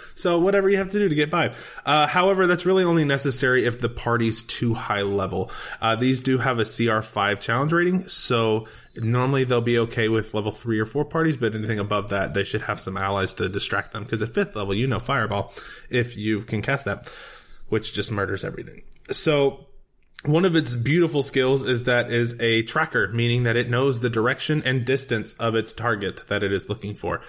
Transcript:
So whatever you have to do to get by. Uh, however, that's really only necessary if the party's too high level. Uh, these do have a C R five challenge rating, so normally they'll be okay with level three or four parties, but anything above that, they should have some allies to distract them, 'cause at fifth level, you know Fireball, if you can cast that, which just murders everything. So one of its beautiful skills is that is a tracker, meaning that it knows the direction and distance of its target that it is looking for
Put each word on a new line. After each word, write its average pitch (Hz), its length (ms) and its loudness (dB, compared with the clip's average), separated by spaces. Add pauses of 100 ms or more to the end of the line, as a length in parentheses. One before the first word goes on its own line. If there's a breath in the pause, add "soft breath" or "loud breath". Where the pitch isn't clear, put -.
(140 loud breath)
So 175 240 2
whatever 190 300 4
you 196 80 4
have 190 160 0
to 202 80 0
do 202 80 4
to 151 60 0
get 147 140 2
by. 156 240 0 (320 loud breath)
Uh, 147 220 4
however, 185 400 4
that's 175 180 2
really 185 200 4
only 170 200 4
necessary 131 600 2
if 120 160 -2
the 117 80 0
party's 117 560 0
too 117 300 -2
high 104 280 -2
level. 95 480 -2 (300 loud breath)
Uh, 113 160 2
these 127 240 2
do 127 180 2
have 120 220 0
a 110 40 0
C 117 240 0
R 110 140 2
five 101 380 0
challenge 135 320 0
rating, 180 340 2
so 113 640 0 (260 loud breath)
normally 127 480 2
they'll 123 180 2
be 117 200 2
okay 113 280 0
with 110 260 0
level 104 180 -2
three 113 260 -2
or 107 80 0
four 143 180 -2
parties, 160 320 0
but 117 160 0
anything 107 280 -4
above 101 300 -2
that, 98 220 -2
they 98 120 0
should - 180 -4
have 104 160 -4
some 95 180 -8
allies 98 380 -2
to 95 140 -2
distract 98 440 -4
them, 107 140 -10
'cause 107 160 -4
at 110 60 -2
fifth 202 260 -2
level, 98 180 -4
you 113 140 0
know 117 140 0
Fireball, 101 520 -2 (360 loud breath)
if 120 280 -2
you 107 260 0
can 107 200 -4
cast 135 220 -2
that, - 260 -6 (600 loud breath)
which 110 220 -2
just 104 200 -4
murders 98 320 -2
everything. - 380 -12 (280)
So 143 560 2 (600)
one 156 180 4
of 175 100 4
its 131 200 0
beautiful 143 480 2
skills 131 420 2
is 123 200 0
that 120 280 2
is 117 280 0
a 117 240 4
tracker, 127 440 0
meaning 120 360 0
that 117 120 2
it 123 140 0
knows 127 300 2
the 120 100 0
direction 131 560 0
and 127 180 0
distance 123 540 -2
of 117 160 0
its 110 180 -2
target 104 560 -4
that 104 140 -2
it 98 100 0
is 95 160 -2
looking 101 260 -6
for 87 340 -6